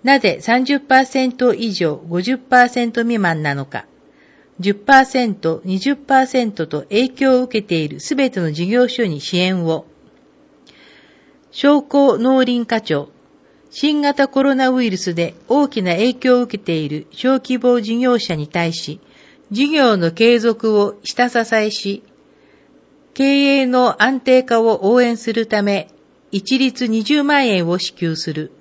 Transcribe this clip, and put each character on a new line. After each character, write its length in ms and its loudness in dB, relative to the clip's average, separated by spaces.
な 160 4
ぜ 220 0
三 240 0
十 160 0
パ 160 2
ー 80 4
セ 220 -2
ン 60 -2
ト 200 0
以 200 -4
上、 360 -4
五 140 -4
十 160 -2
パ 240 2
ー 60 4
セ 180 -2
ン 60 -6
ト 100 -2
未 160 -2
満 240 -2
な 120 -2
の 120 -6
か。 180 -10
十 140 0
パ 260 4
ー 40 2
セ 220 -2
ン 80 -4
ト、 300 -4
二 140 -4
十 180 -2
パ 240 2
ー 60 0
セ 180 -2
ン 80 -6
ト 140 -6
と 160 -6
影 280 0
響 300 2
を 20 -2
受 180 -2
け 60 -16
て 100 -2
い 120 -2
る 120 -12
す 140 -6
べ 160 0
て 100 -6
の 120 -2
事 140 -6
業 220 2
所 160 -4
に 160 -4
支 160 -6
援 300 0
を。 180 -2
商 320 2
工 340 2
農 280 2
林 220 -2
課 140 -2
長。 300 -4
新 300 -2
型 280 0
コ 140 0
ロ 120 2
ナ 160 2
ウ 140 0
イ 60 -2
ル 60 -4
ス 180 -6
で 200 -4
大 200 2
き 140 -4
な 100 0
影 220 0
響 240 2
を 40 0
受 160 -6
け 60 -14
て 120 -2
い 120 -4
る 220 -8
小 280 0
規 200 -4
模 220 2
事 160 -4
業 220 2
者 180 -4
に 120 -8
対 240 -2
し、 280 -12
事 180 0
業 280 4
の 140 0
継 280 4
続 420 0
を 240 -2
下 240 -2
支 260 -2
え 160 0
し、 320 -8
経 80 -2
営 60 0
の 360 2
安 180 0
定 220 4
化 180 0
を 300 2
応 100 4
援 160 0
す 160 -8
る 140 -2
た 160 -2
め、 260 -2
一 260 -2
律 300 0
二 160 -2
十 180 0
万 240 2
円 220 0
を 100 0
支 160 -8
給 220 -4
す 160 -8
る。 180 -8